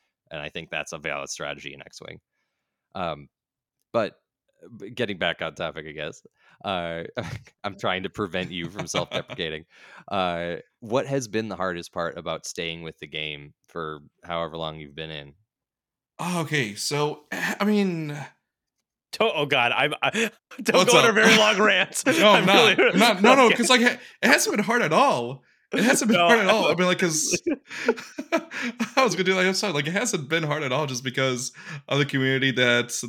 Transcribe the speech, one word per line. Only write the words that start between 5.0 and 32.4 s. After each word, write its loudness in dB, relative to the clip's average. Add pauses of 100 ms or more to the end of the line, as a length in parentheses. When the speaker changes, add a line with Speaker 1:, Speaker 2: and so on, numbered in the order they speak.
Speaker 1:
back -2
on -6
topic, -8
I -14
guess. -12 (400)
Uh, -6 (300)
<laughs> -16
I'm -10
trying -4
to -6
prevent -6
you -8
from -10
Speaker 2:
<laughs> -14
Speaker 1:
self-deprecating. -8 (420)
Uh, -4 (240)
what -2
has -4
been -4
the -10
hardest -6
part -6
about -8
staying -8
with -14
the -16
game -10 (140)
for -10 (240)
however -6
long -8
you've -18
been -12
in? -14 (840)
Speaker 2:
Okay, -4
so, -4
<sighs> -12
I -4
mean 0 (960)
Speaker 3:
To-, 0
oh -2
God, 2
I'm, 0
I, 0 (160)
<laughs> -16
don't 4
Speaker 2:
What's 4
Speaker 3:
go 8
on 8
a 6
Speaker 2:
up? -
Speaker 3:
very 6
long 4
Speaker 2:
<laughs> 4
Speaker 3:
rant. 2 (140)
Speaker 2:
No, 6
I'm 6
Speaker 3:
I'm 2
Speaker 2:
not. 6
Speaker 3:
really 4
Speaker 2:
I'm 2
not. 4
No, 10
no, 8
Speaker 3:
<laughs> -
okay. 2
Speaker 2:
'cause, 2
like, 6
it 2 (220)
hasn't 2
been 0
hard 0
at 0
all. 2 (300)
It 2
hasn't 2
been 4
Speaker 3:
No, 6
Speaker 2:
hard 6
at 0
all. 4
I 4
Speaker 3:
I 2
Speaker 2:
mean, 2
like, 2
'cause 0 (220)
<laughs> -6
I -4
was 2
gonna -2
do, 2
like, 2
I'm 0
sorry, -2
like, -2
it -4
hasn't -4
been 0
hard -2
at -4
all 0
just -6
because -2 (360)
of 0
the 2
community 0